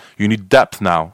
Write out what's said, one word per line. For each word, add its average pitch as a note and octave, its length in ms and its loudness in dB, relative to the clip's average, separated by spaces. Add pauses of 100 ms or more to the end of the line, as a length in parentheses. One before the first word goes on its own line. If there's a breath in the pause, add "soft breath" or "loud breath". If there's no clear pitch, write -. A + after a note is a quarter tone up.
(160 loud breath)
You G#2 100 -2
need G#2 220 -4
depth - 320 2
now E2+ 340 -2